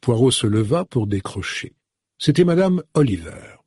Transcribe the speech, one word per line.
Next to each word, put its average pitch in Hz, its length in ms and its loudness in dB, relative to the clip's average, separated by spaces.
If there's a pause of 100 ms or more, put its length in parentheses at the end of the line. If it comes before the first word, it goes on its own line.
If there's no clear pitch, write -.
Poirot 120 300 4
se - 160 -2
leva 110 380 0
pour 110 200 -4
décrocher. - 680 -8 (440)
C'était 156 280 2
madame 180 360 2 (140)
Oliver. 98 720 -2